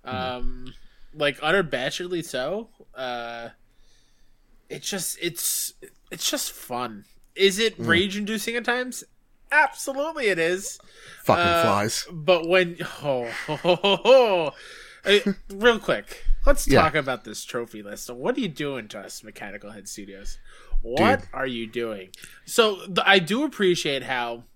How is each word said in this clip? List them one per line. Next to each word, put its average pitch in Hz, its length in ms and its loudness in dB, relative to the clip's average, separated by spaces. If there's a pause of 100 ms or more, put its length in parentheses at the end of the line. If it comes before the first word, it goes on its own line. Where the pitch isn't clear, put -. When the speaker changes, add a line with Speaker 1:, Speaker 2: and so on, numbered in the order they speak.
Speaker 1:
Mm-hmm. 127 100 -8
Speaker 2:
Um, 127 580 -4 (400)
like, 147 260 -2
unabashedly 160 840 -2
so. 160 440 -6 (240)
Uh, 117 560 -8 (1200)
it 151 120 -12
just, - 400 -6
it's, - 520 -4 (380)
it's - 180 -4
just - 220 -4
fun. - 540 -8 (300)
Is 196 240 4
it 220 200 -2
Speaker 1:
Mm. 175 80 -4
Speaker 2:
rage-inducing 208 680 0
at 233 100 -6
times? 247 380 -4 (480)
Absolutely 285 760 0
it 180 120 2
is. 180 400 -2 (440)
Speaker 1:
Fucking 175 200 4
Speaker 2:
Uh, 170 200 4
Speaker 1:
flies. - 480 0
Speaker 2:
but 165 360 2
when, 175 300 2 (120)
<laughs> - 140 -14
oh, 123 260 -2 (180)
ho, 151 80 -4
ho, 170 200 4
ho, 196 280 2
ho. 214 500 6 (520)
Uh, 202 140 6 (300)
real 214 300 4
quick, - 440 -4 (220)
let's - 220 6
Speaker 1:
Yeah. 131 140 8
Speaker 2:
talk 151 140 2
about 135 280 -2
this 107 220 -12
trophy 113 360 -8
list. 101 300 -14
What 151 260 -4
are 277 40 -4
you 208 60 -2
doing 139 420 -6
to 107 100 -12
us, - 240 -16
Mechanical 104 480 -14
Head 98 160 -18
Studios? 101 500 -10 (440)
What 214 400 4
Speaker 1:
Dude. - 120 -16
Speaker 2:
are 135 140 -4
you 117 200 -6
doing? 110 420 -8 (360)
So, 202 400 2
th-, 196 200 -2
I 196 140 8
do 202 240 0
appreciate 175 600 0
how 120 400 -6 (120)